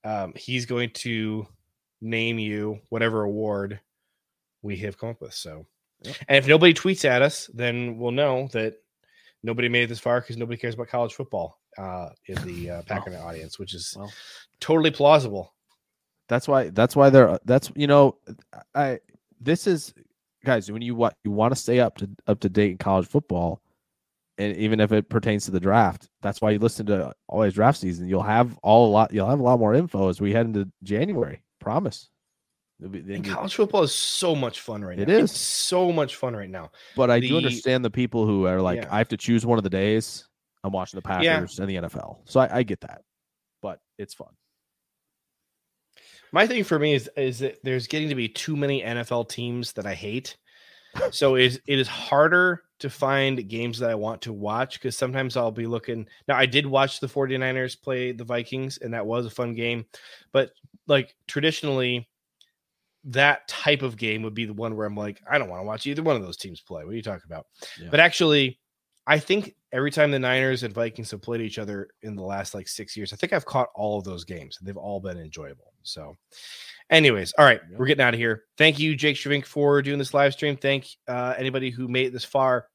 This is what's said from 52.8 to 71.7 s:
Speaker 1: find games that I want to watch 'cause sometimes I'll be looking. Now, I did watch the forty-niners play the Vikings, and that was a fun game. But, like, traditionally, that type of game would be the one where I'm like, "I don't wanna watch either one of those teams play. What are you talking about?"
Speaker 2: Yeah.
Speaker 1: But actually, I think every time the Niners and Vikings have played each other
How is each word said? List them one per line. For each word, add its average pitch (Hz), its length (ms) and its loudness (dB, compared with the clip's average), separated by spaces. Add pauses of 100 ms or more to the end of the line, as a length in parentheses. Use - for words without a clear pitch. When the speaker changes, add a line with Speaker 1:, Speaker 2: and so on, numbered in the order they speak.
Speaker 1:
find 135 600 0
games 113 320 -6
that 117 100 0
I 110 60 -2
want 107 260 -6
to 117 100 -10
watch 107 480 -4
'cause - 160 -6
sometimes 131 400 -4
I'll 120 140 0
be 113 160 -6
looking. 113 400 -6 (220)
Now, 135 80 2
I 131 100 4
did 139 200 0
watch 135 340 0
the 135 80 -8
forty-niners 131 640 -4
play 127 380 -6
the 120 100 -14
Vikings, 123 560 -8
and 117 160 -10
that 110 100 -6
was 117 220 -4
a 107 40 -10
fun 120 240 -6
game. 117 320 -4 (440)
But, 135 220 2 (340)
like, 139 300 0 (100)
traditionally, 135 840 -2 (960)
that 139 420 2
type 147 340 0
of 117 140 -6
game 110 260 -4
would 110 120 -8
be 113 100 -6
the 107 100 -10
one 110 220 -8
where 107 100 -4
I'm 104 100 -8
like, 104 320 -10
"I 156 100 2
don't 110 100 -2
wanna 90 160 -10
watch 107 200 -8
either 143 200 -6
one 156 100 2
of 107 80 -2
those 87 140 -12
teams 87 240 -14
play. 78 240 -14
What 92 80 -12
are 113 40 -8
you 110 60 -8
talking 98 240 -10
about?" 80 220 -14 (280)
Speaker 2:
Yeah. 170 140 -18
Speaker 1:
But 147 80 4
actually, 151 640 4 (480)
I 151 100 6
think 196 380 -2 (160)
every 135 180 -2
time 147 220 2
the 135 80 0
Niners 127 420 0
and 107 100 -8
Vikings 113 380 -6
have 101 120 -12
played 117 180 -6
each 110 180 -8
other 101 300 -10 (140)